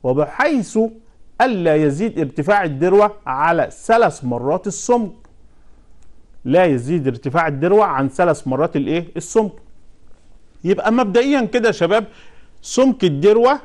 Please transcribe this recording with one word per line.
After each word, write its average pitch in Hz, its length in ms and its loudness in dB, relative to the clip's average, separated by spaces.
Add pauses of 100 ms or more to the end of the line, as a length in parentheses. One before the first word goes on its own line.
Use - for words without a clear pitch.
وبحيث 208 760 -2 (600)
الا 175 360 2
يزيد 156 420 0
ارتفاع 165 460 -2
الدروه 180 480 2 (140)
على 143 460 0
ثلاث 226 520 0
مرات 127 420 -4
السمك. 220 460 -2 (1300)
لا 165 200 4
يزيد 139 420 0
ارتفاع 139 420 -2
الدروه 180 360 2
عن 160 240 -2
ثلاث 175 400 -2
مرات 147 280 -2
الايه؟ 156 280 -2 (120)
السمك. 202 360 -2 (1120)
يبقى 196 280 0
مبدئيًا 247 480 2
كده 233 260 -2
يا 214 60 2
شباب، 196 320 0 (580)
سمك - 420 0
الدروة 214 600 4